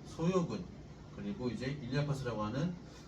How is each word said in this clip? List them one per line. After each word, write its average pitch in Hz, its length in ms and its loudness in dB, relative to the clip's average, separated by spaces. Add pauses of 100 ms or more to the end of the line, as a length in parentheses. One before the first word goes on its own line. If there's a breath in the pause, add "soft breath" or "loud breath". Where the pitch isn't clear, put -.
소요근, 160 580 4 (520)
그리고 101 340 -2
이제 127 320 -2
일리아커스라고 123 640 2
하는 143 320 2 (320 loud breath)